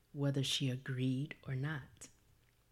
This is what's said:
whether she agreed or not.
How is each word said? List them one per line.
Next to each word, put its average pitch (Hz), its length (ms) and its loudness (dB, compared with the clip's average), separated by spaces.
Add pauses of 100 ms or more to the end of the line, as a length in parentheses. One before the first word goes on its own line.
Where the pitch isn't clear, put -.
(120)
whether 143 300 2
she 135 260 2
agreed 131 680 0 (100)
or 135 100 -2
not. 143 520 -4 (640)